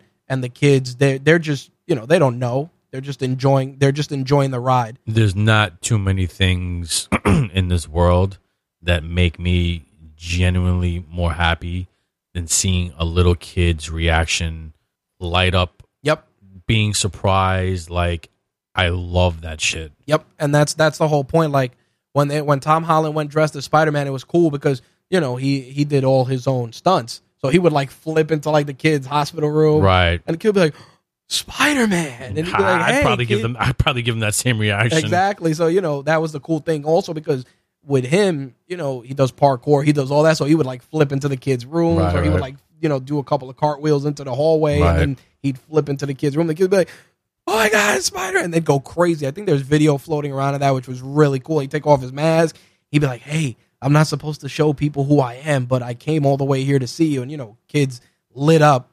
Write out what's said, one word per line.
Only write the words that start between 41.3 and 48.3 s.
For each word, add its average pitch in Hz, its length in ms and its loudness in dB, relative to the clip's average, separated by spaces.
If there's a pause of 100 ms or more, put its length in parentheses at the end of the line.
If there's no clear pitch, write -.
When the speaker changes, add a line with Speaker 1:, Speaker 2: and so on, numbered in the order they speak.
Speaker 1:
kids' 127 280 -4
rooms, 165 360 0
Speaker 2:
Right, 180 160 2
Speaker 1:
or 87 60 2
he - 60 2
would, - 120 2
Speaker 2:
right. - 120 -6
Speaker 1:
like, 139 40 -18 (240)
you 160 80 0
know, 143 120 0
do 139 180 -4
a 135 60 -4
couple 127 240 -4
of 135 80 -18
cartwheels 147 480 0
into 147 200 -6
the 131 100 -6
hallway, 151 460 2
Speaker 2:
Right. - 100 4
Speaker 1:
and 82 100 2
then 143 160 0 (260)
he'd 135 160 -2
flip 151 300 -2
into 143 180 -4
the 139 80 -4
kids' 143 220 -2
room. 170 100 0
The 160 80 -2
kids 185 100 0
would 185 80 2
be 202 60 4
like, 175 120 2 (560)
"Oh 359 100 -2
my 440 140 4
God, 415 260 2
it's 359 100 -4
Spider!" 381 320 -4